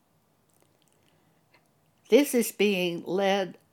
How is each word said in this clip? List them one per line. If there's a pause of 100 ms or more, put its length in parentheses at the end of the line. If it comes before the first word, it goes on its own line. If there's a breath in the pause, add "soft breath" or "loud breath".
(2000)
This
is
being
led (140)